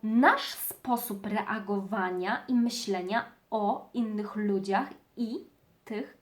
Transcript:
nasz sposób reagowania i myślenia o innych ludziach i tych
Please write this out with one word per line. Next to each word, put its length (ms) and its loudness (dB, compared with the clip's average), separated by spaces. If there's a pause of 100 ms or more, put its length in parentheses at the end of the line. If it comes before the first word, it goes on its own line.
nasz 520 4
sposób 720 -4
reagowania 1200 -2
i 60 2
myślenia 680 0 (260)
o 440 0
innych 420 -2
ludziach 520 2 (280)
i 280 -4 (400)
tych 380 -8